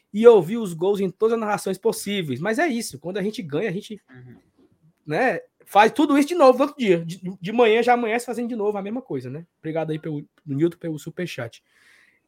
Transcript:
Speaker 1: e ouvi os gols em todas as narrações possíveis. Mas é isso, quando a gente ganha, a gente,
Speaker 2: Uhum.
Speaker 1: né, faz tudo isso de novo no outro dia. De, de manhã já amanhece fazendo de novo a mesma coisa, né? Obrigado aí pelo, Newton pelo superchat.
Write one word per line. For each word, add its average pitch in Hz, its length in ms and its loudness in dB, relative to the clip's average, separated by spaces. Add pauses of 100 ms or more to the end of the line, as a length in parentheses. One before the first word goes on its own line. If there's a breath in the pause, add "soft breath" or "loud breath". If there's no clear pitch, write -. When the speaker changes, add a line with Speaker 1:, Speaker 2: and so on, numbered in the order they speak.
(120)
Speaker 1:
e 214 140 6
ouvi 220 320 6
os 196 160 -6
gols 185 260 -2
em 196 100 -2
todas 220 220 -2
as 226 80 -2
narrações 202 380 -4
possíveis. 190 600 -4
Mas 214 180 -4
é 339 100 0
isso, 226 300 -8
quando 185 180 -10
a 202 60 -4
gente 214 200 -6
ganha, 165 280 -4
a - 20 -6
gente, 196 260 -10 (120)
Speaker 2:
Uhum. 123 260 -20 (680)
Speaker 1:
né, 180 340 0 (240)
faz 214 260 6
tudo 294 280 2
isso 285 100 2
de 349 60 -6
novo 262 240 6
no 269 80 4
outro 285 120 -12
dia. 185 240 2
De, 170 160 -10 (220)
de 180 120 -8
manhã 233 300 4
já 240 120 4
amanhece 240 320 -2
fazendo 240 240 -6
de 247 60 -6
novo 208 200 -2
a 190 60 -6
mesma 214 180 -8
coisa, 131 300 -8
né? 160 160 -14 (120)
Obrigado 160 320 -4
aí 156 80 -4
pelo, 151 240 -8 (220)
Newton 151 320 -2
pelo 160 220 -10
superchat. 160 680 -10 (640 soft breath)